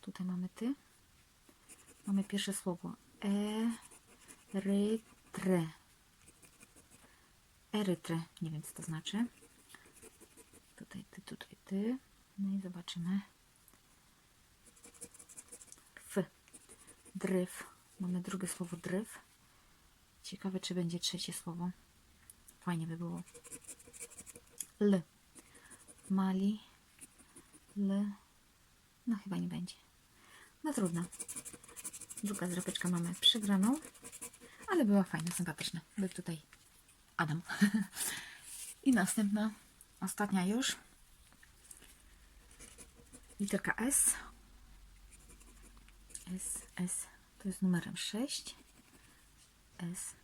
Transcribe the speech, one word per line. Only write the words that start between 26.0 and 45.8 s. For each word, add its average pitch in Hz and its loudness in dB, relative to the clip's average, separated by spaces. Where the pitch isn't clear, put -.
Mali. 190 4
L. 202 2
No 233 2
chyba 190 -2
nie 175 0
będzie. 175 -4
No 302 0
trudno. 170 2
Druga 196 -2
zdrapeczka 180 -2
mamy 175 2
przegraną, 208 6
ale 349 6
była 202 8
fajna, 165 0
sympatyczna. 170 -2
Był 190 2
tutaj 170 -6
Adam. 160 2
<laughs> - 0
I 269 8
następna, 208 4
ostatnia 190 2
już. 233 2
Literka 202 0
S. - 4